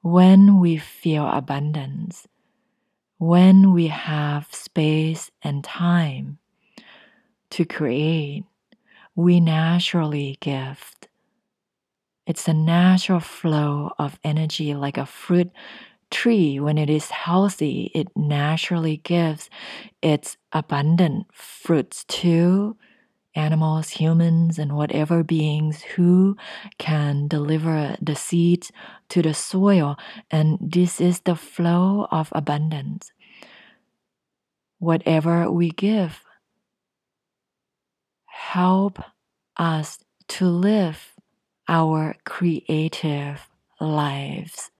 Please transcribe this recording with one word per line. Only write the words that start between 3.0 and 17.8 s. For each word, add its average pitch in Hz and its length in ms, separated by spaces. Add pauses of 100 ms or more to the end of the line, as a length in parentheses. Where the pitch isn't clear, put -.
when 185 560
we 170 160
have 147 640
space 156 800 (120)
and 143 220
time 147 760 (1120)
to - 140
create, 151 800 (720)
we 175 240
naturally 160 1000
gift. 135 680 (1160)
It's - 220
a 160 60
natural 175 680
flow 147 800
of 143 240
energy, 151 520
like 139 220
a 135 80
fruit 180 460 (600)
tree. 170 500
When 151 180
it 151 100
is 151 220
healthy, 180 840